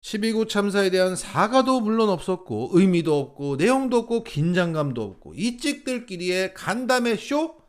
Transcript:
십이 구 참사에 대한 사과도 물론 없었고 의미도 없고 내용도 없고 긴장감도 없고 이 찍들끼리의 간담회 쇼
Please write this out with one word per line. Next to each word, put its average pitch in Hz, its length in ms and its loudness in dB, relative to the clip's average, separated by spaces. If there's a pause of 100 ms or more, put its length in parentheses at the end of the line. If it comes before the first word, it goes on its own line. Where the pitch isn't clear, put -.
십이 220 320 -4
구 220 140 0
참사에 202 420 2
대한 185 260 2
사과도 247 640 2
물론 220 300 2
없었고 160 640 -4
의미도 170 440 4
없고 139 380 -4
내용도 247 420 2
없고 233 260 -2
긴장감도 160 800 0
없고 95 340 -12
이 240 220 -4
찍들끼리의 190 1000 -4
간담회 240 600 0
쇼 294 400 -4 (140)